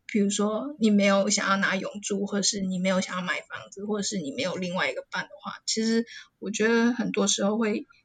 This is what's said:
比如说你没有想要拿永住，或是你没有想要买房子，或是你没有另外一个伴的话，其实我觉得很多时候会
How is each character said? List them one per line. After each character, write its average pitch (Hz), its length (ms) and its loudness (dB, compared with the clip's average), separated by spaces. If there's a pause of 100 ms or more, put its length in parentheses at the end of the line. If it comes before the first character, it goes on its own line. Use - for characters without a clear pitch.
比 - 140 0
如 202 100 2
说 220 500 -2
你 220 120 4
没 202 140 6
有 196 260 4
想 - 180 0
要 196 80 2
拿 185 180 2
永 196 260 -6
住， 202 260 -2
或 202 160 -2
是 202 180 0
你 185 160 -2
没 185 120 0
有 185 120 2
想 190 140 -6
要 185 80 -2
买 156 180 -4
房 - 300 -14
子， 196 140 -12
或 208 180 -2
是 202 160 -4
你 139 120 -4
没 123 120 -4
有 175 120 -2
另 180 200 -4
外 147 160 0
一 - 20 -10
个 - 160 -8
伴 185 140 -4
的 - 60 -14 (120)
话， - 240 -10
其 - 180 0
实 226 220 2 (320)
我 196 140 -6
觉 214 160 2
得 233 260 4
很 202 180 -2
多 196 160 2
时 202 160 0
候 202 140 2
会 220 300 0 (180)